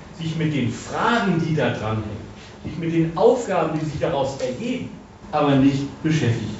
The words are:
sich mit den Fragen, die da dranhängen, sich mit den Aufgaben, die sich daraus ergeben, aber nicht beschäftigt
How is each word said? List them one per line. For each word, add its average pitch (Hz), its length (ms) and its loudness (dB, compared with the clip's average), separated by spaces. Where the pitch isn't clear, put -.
sich 160 200 -6
mit 156 160 2
den 117 180 0
Fragen, 185 720 0
die 156 80 0
da 127 180 2
dranhängen, 107 540 -4
sich - 140 -8
mit 165 160 -2
den 165 240 2
Aufgaben, 185 600 2
die 151 80 -4
sich 139 140 -4
daraus 143 400 0
ergeben, 233 480 -4
aber 143 240 4
nicht - 440 2
beschäftigt 120 580 0